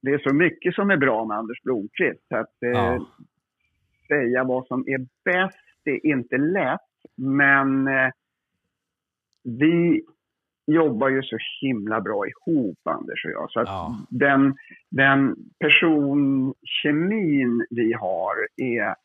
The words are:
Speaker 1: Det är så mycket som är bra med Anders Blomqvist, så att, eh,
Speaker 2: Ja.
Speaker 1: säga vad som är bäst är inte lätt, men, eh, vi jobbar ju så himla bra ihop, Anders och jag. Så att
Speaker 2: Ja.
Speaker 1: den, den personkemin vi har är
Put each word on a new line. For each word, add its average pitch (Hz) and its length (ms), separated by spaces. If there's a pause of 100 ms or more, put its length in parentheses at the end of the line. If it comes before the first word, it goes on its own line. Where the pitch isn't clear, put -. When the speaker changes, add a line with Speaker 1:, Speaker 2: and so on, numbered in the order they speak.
Speaker 1:
Det 135 100
är 139 80
så 139 140
mycket 175 420
som 202 160
är 190 60
bra 117 280
med 107 120
Anders 113 260
Blomqvist, 120 640
så 139 80
att, - 260
eh, 120 60
Speaker 2:
Ja. 120 380 (1000)
Speaker 1:
säga 127 360
vad 127 240
som 127 200
är 135 120 (260)
bäst 185 320 (260)
är - 220
inte 131 320
lätt, 156 420 (360)
men, 135 720
eh, 131 220 (1300)
vi 156 580 (680)
jobbar 143 420
ju 131 140
så 123 140 (240)
himla 110 400
bra 101 260
ihop, 127 560
Anders - 420
och - 60
jag. - 200
Så - 80
att 117 80
Speaker 2:
Ja. 95 300 (120)
Speaker 1:
den, 139 460 (340)
den 135 460 (240)
personkemin 143 2000
vi 117 240
har 95 420 (220)
är 117 460